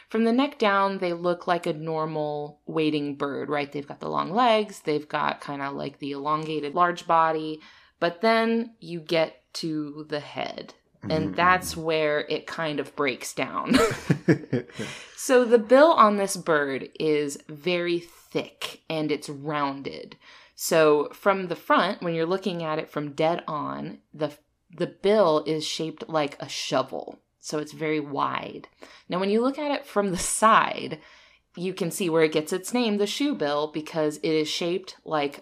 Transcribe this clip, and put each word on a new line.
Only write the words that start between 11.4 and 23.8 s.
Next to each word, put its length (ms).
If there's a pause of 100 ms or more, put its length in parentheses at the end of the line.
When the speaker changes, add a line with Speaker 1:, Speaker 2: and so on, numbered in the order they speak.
Speaker 1:
where 440 (100)
it 180
kind 320
of 160
breaks 380
down. 440
<laughs> 100 (400)
Speaker 2:
<laughs> 100 (800)
Speaker 1:
So 300
the 140
bill 340
on 240
this 180
bird 540 (100)
is 380 (100)
very 520
thick, 880
and 220
it's 180
rounded. 880 (380)
So 580
from 340
the 80
front, 460
when 120
you're 120
looking 380
at 160
it 100
from 240
dead 340
on, 520 (140)